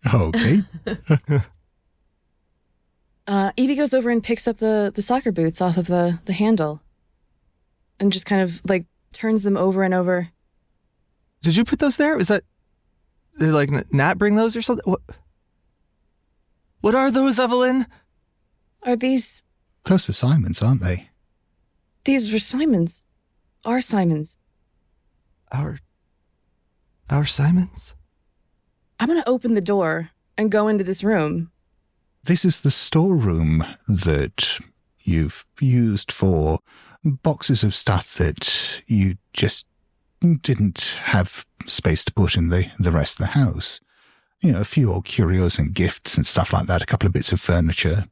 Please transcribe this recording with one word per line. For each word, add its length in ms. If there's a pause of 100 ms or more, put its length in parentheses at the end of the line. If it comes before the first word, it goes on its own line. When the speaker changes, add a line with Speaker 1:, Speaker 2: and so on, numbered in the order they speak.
(120)
Speaker 1:
Okay. 500 (240)
<laughs> 540 (1900)
Speaker 2:
Uh, 280
Evie 180
goes 180
over 160
and 140
picks 240
up 120
the, 360
the 80
soccer 300
boots 280
off 160
of 120
the, 380
the 60
handle 480 (1200)
and 140
just 120
kind 160
of, 280
like, 160 (280)
turns 300
them 140
over 260
and 100
over. 360 (1120)
Speaker 3:
Did 140
you 80
put 160
those 160
there? 220
Is 100
that, 160 (920)
did, 140
like, 220
N-, 180
Nat 240
bring 220
those 200
or 60
something? 260
What, 120 (1800)
what 120
are 160
those, 300
Evelyn? 480 (960)
Speaker 2:
Are 100
these 480 (440)
Speaker 1:
Those 220
are 40
Simon's, 500
aren't 200
they? 260 (960)
Speaker 2:
These 280
were 60
Simon's. 640 (600)
Our 160
Simon's. 560 (1120)
Speaker 3:
Our, 300 (1300)
our 140
Simon's? 720 (1040)
Speaker 2:
I'm 100
gonna 180
open 280
the 60
door 500 (280)
and 120
go 180
into 160
this 200
room. 460 (720)
Speaker 1:
This 200
is 160
the 100
storeroom 960 (220)
that 720 (420)
you've 440 (160)
used 500
for 480 (460)
boxes 580
of 120
stuff 420
that 720
you 300 (160)
just 340 (760)
didn't 600
have 440 (200)
space 380
to 80
put 240
in 120
the, 180 (120)
the 120
rest 300
of 60
the 60
house. 480 (600)
You 120
know, 80
a 40
few 280
old 120
curios 540
and 140
gifts 440
and 100
stuff 260
like 140
that, 160
a 40
couple 200
of 60
bits 200
of 80
furniture. 720